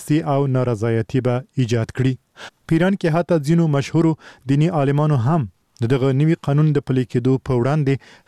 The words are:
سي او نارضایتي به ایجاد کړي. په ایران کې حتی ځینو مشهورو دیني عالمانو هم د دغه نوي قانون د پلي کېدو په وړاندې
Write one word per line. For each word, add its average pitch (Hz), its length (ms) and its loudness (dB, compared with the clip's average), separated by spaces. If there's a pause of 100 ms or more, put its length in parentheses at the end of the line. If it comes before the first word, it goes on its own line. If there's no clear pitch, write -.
سي 151 140 0 (180)
او 139 40 0 (140)
نارضایتي 117 720 -2
به 127 380 -2
ایجاد 113 340 -2
کړي. 131 160 0 (540)
په 165 80 2
ایران 185 240 2
کې 156 160 0
حتی 175 200 0 (120)
ځینو 165 300 2
مشهورو 160 360 0 (380)
دیني 151 180 2 (100)
عالمانو 143 460 0
هم 160 160 2 (400)
د 117 140 0
دغه 131 260 2
نوي 160 260 2
قانون 147 300 2
د - 100 -6
پلي 131 240 -2
کېدو 127 220 0 (160)
په 127 100 0
وړاندې 139 340 0 (340)